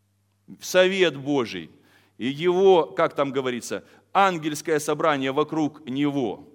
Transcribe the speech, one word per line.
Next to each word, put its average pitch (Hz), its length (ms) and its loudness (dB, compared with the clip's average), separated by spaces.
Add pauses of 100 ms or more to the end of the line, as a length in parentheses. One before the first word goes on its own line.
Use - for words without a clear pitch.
(600)
Совет 185 560 2
Божий. 120 560 -4 (460)
И 110 100 -6
его, 175 580 4
как 160 300 -2
там 139 160 -2
говорится, 123 520 -6 (300)
ангельское 160 640 0
собрание 147 540 -2
вокруг 151 580 -2
него, 135 640 -2